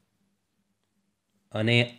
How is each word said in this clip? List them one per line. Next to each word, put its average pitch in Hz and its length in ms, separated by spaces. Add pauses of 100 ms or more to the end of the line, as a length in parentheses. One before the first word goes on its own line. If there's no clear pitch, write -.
(1500)
અને 113 240 (220)